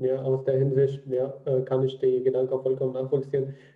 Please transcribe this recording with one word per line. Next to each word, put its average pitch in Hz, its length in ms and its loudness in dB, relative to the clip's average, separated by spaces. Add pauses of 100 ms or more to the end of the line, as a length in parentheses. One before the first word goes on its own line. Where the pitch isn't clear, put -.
Ja, 131 200 0
aus 135 220 0
der 135 140 2
Hinsicht, 135 500 2
ja, 131 260 -2 (120)
äh, 131 160 2
kann 131 220 0
ich 131 160 -2
die 127 240 2
Gedanken 131 380 0
vollkommen 131 320 -2
nachvollziehen. 135 600 -2 (200)